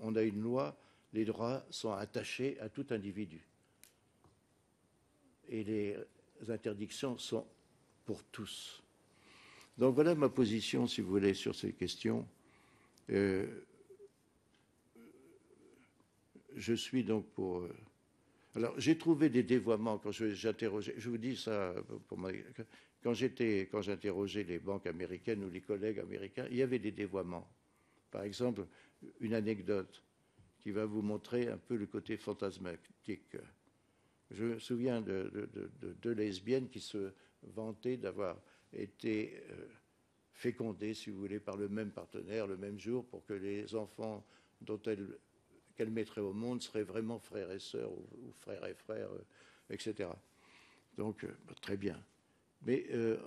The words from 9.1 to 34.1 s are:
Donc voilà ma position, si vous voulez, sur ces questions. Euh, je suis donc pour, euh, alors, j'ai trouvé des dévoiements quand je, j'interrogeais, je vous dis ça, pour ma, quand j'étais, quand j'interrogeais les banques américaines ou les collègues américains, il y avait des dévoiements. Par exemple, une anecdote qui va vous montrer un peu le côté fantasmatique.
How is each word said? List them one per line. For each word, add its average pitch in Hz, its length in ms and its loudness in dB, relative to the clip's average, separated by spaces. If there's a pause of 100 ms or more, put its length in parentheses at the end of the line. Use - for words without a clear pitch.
Donc 127 160 8
voilà 156 200 8
ma 143 140 6
position, 120 580 4
si - 140 0
vous 90 100 0
voulez, 98 240 8
sur - 200 0
ces 101 180 -2
questions. 113 540 0 (840)
Euh, 98 360 4 (3000)
je 110 180 2
suis 120 300 2
donc 104 260 2
pour, 92 280 0
euh, 87 140 -4 (840)
alors, 117 240 2
j'ai 160 180 6
trouvé 156 300 6
des 123 160 6
dévoiements 110 540 4
quand 107 120 -4
je, 107 240 0
j'interrogeais, 104 640 0
je 113 120 -6
vous 117 100 0
dis 120 180 -2
ça, 101 360 0 (360)
pour 92 100 -6
ma, 92 120 -2 (720)
quand 120 120 4
j'étais, 110 560 4
quand 104 100 2
j'interrogeais 98 640 0
les 85 160 -2
banques 98 300 -2
américaines 90 560 -2
ou 92 60 -6
les 87 100 -8
collègues 101 400 0
américains, 98 500 -6
il 123 60 -2
y 127 60 6
avait 127 180 4
des 107 100 -2
dévoiements. 90 580 -2 (640)
Par 101 120 -4
exemple, 104 440 0 (540)
une 113 140 0
anecdote 101 680 0 (560)
qui 110 140 -6
va 107 120 2
vous 107 180 0
montrer 104 460 0
un 101 100 -4
peu - 180 -2
le 104 100 0
côté 107 300 -4
fantasmatique. 95 1200 -6 (960)